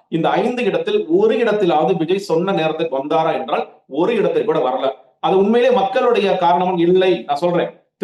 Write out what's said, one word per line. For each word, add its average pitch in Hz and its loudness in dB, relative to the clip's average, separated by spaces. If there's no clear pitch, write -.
இந்த 156 -2
ஐந்து 233 -2
இடத்தில் 196 -2
ஒரு 196 2
இடத்திலாவது 190 0
விஜய் 165 -2
சொன்ன 180 -2
நேரத்துக்கு 160 -4
வந்தாரா 160 -2
என்றால் 185 -4
ஒரு 175 -2
இடத்துக்கு 160 0
கூட 160 0
வரல. 135 -2
அது 190 0
உண்மையிலே 240 4
மக்களுடைய 202 2
காரணமும் 180 2
இல்லை. 185 4
நான் 143 -2
சொல்றேன், 175 -2